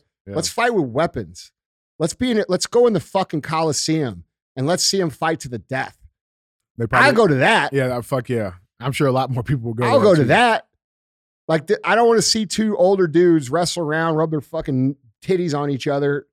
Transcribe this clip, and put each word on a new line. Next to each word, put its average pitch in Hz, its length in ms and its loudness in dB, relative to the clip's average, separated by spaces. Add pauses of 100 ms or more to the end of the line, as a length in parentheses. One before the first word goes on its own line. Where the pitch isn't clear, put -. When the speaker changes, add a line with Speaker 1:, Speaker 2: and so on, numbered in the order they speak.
(280)
Speaker 1:
Yeah. 101 80 -12
Speaker 2:
Let's 170 140 -4
fight 240 240 -2
with 180 120 0
weapons. 117 680 -6 (480)
Let's 156 140 -4
be 254 180 -4
in 220 60 0
it. 196 120 -2
Let's 180 180 -2
go 240 200 4
in 226 60 2
the 180 60 0
fucking 180 420 -4
Coliseum 156 840 -4 (320)
and 131 120 -4
let's 180 160 0
see 190 180 0
'em 170 80 -2
fight 160 320 -4
to 131 80 -14
the 120 100 -10
death. - 380 -8 (800)
Speaker 1:
They 117 100 -4
probably 247 200 4
Speaker 2:
I'll 285 60 4
go 220 140 4
to 147 80 2
that. 160 380 2
Speaker 1:
Yeah, 135 140 0
that, 123 180 -6
fuck 127 240 -4
yeah. 110 240 -4 (260)
I'm 127 120 -4
sure 139 160 0
a 127 40 2
lot 127 200 0
more 120 120 -4
people 131 240 -4
will 117 80 -6
go 120 100 -2
Speaker 2:
I'll 262 140 2
Speaker 1:
to 214 40 4
Speaker 2:
go 208 80 6
Speaker 1:
that 175 60 6
Speaker 2:
to 151 60 2
Speaker 1:
too. 120 60 2
Speaker 2:
that. 220 380 2 (800)
Like, 160 200 -2
th-, 202 160 0
I 175 120 0
don't 233 120 4
wanna 226 140 4
see 220 240 0
two 214 320 -2
older 190 300 4
dudes 160 420 4
wrestle 170 340 -2
around, 160 320 -2
rub 160 160 0
their 151 100 -2
fucking 139 540 -2 (260)
titties 175 360 -2
on 143 120 -4
each 139 180 -4
other, 143 460 -2